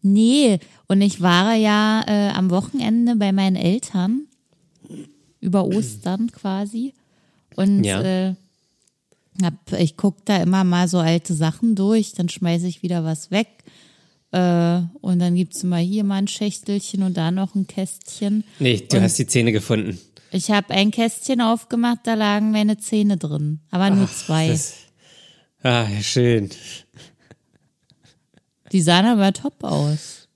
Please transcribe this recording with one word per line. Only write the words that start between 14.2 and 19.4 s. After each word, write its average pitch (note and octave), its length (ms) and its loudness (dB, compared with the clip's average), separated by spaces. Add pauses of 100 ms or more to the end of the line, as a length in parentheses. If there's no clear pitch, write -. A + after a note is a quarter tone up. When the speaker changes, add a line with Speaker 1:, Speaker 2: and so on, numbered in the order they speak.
Speaker 1:
äh, F3 480 2 (200)
und F3+ 180 0
dann F3 160 2
gibt's F3+ 300 -2
immer F3 140 0
hier G3 260 -2
mal G3 120 -2
ein G3 120 -2
Schächtelchen G3+ 720 -4
und F#3 140 -2
da E3 140 0
noch F#3+ 240 -4
ein G3 120 -2
Kästchen. G3+ 800 -6 (140)
Speaker 2:
Nee, B2 300 0
du - 100 2
Speaker 1:
Und F#3+ 40 4
Speaker 2:
hast F#3 160 2
die - 80 -2
Zähne A#2 260 2